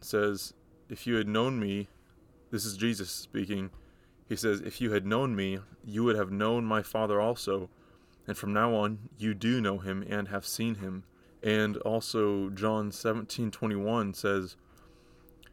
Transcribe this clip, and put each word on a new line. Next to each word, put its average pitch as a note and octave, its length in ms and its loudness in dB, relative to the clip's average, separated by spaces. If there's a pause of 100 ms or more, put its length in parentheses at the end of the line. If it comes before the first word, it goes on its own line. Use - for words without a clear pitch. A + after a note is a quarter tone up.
says, G#2 540 0 (340)
"If - 180 -10
you A#2+ 80 2
had G#2+ 140 2
known A#2+ 320 2
me," G2+ 280 -2 (640)
this A2 140 -4
is G#2 120 -6
Jesus G#2 340 0
speaking, G2 600 -4 (580)
he G#2+ 80 -2
says, G#2 240 2
"If - 200 -10
you A#2 120 0
had G2 140 2
known A#2 300 2
me, F#2+ 240 0 (240)
you G#2+ 200 -2
would A2+ 120 6
have G2 140 0
known A2 340 2
my A2 180 2
Father G#2 380 2
also. G2+ 500 0 (560)
And G2+ 100 -6
from G2+ 160 -4
now A2+ 220 4
on, G#2+ 420 0
you G#2+ 180 0
do A#2 260 2
know G2 180 2
him F#2+ 300 -4
and G2+ 200 -2
have G2+ 180 -6
seen A2+ 300 -2
him." F#2+ 280 -8 (380)
And G#2+ 360 2
also G#2 720 0
John G#2 400 0
seventeen A2 600 -2
twenty-one G#2 640 0
says, G2 420 0 (960)